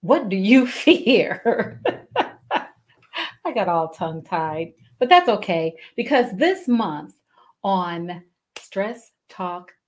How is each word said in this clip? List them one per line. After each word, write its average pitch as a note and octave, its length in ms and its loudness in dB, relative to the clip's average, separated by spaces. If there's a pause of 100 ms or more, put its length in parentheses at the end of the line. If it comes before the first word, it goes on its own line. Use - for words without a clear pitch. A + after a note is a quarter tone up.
what A#3 260 2
do F#3+ 80 -2
you A#3 320 6
<laughs> - 0 -
fear? - 1120 2 (360)
<laughs> - 0 - (1300)
I D#4+ 80 -6
got G3+ 140 0
all E3 220 0
tongue-tied, D#3+ 840 -6 (240)
but B3+ 100 0
that's F4 220 6
okay, E3 460 -2 (200)
because A#3+ 400 0
this F4 320 0
month F#3 460 -2 (500)
on F3 600 -4 (340)
Stress G#3+ 540 -8 (180)
Talk F3+ 420 -10 (160)